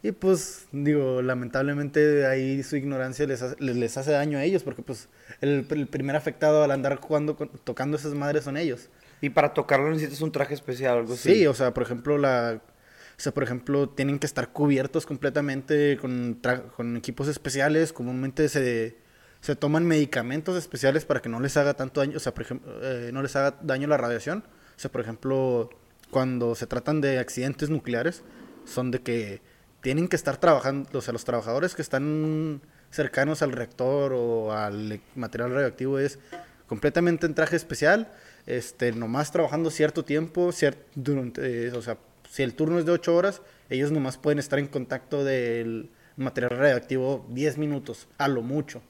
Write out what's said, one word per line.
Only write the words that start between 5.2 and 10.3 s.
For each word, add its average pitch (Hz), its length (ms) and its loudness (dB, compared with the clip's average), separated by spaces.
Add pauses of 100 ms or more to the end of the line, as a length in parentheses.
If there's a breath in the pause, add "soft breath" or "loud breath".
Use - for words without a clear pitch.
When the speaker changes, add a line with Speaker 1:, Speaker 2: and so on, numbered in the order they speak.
Speaker 1:
el, 139 280 2
el 147 200 -2
primer 139 260 -4
afectado 151 480 4
al 147 80 4
andar 139 300 0
jugando 151 340 0
con, 147 140 -8 (160)
tocando 135 320 -2
esas 147 180 -4
madres 147 300 0
son 139 120 -6
ellos. 151 340 -4 (300 soft breath)
Speaker 2:
Y 143 100 0
para 143 240 4
tocarlo 143 360 4
necesitas 151 300 -2
un 156 100 -2